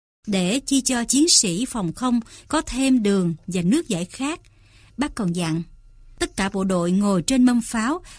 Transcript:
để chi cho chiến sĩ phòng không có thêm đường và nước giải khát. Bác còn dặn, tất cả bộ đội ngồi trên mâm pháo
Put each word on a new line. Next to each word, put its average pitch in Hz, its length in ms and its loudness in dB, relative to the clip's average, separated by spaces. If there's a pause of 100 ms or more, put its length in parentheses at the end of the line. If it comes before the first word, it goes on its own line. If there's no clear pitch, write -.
(260)
để 190 340 0
chi 269 200 0
cho 240 240 -2
chiến 277 240 2
sĩ 202 380 2
phòng 190 260 -4
không 240 280 0 (280)
có 311 120 0
thêm 262 420 0
đường 190 320 2 (120)
và 175 160 -4
nước 277 260 2
giải 175 160 -4
khát. 294 360 -8 (560)
Bác - 180 -4
còn 175 220 -2
dặn, 170 260 -2 (560)
tất - 180 -6
cả 190 120 -2
bộ 190 160 -2
đội 180 280 0
ngồi 196 300 2
trên 262 220 4
mâm 247 160 4
pháo 240 420 -4 (160)